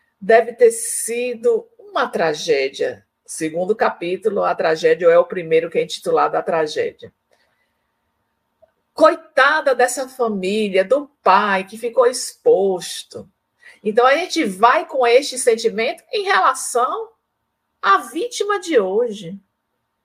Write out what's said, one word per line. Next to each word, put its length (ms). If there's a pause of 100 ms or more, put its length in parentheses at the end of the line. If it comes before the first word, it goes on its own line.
(200)
deve 340
ter 180
sido 960 (120)
uma 300
tragédia." 960 (200)
Segundo 480
capítulo, 680
a 100
tragédia 540
é 100
o 80
primeiro 440
que 100
é 40
intitulado 540
A 60
Tragédia. 680 (1800)
Coitada 800
dessa 340
família, 800
do 220 (160)
pai 400
que 140
ficou 280
exposto. 1200 (560)
Então, 220
a 100
gente 300
vai 400
com 220
este 300
sentimento 760
em 120
relação 840 (720)
à 160
vítima 600
de 200
hoje. 600 (640)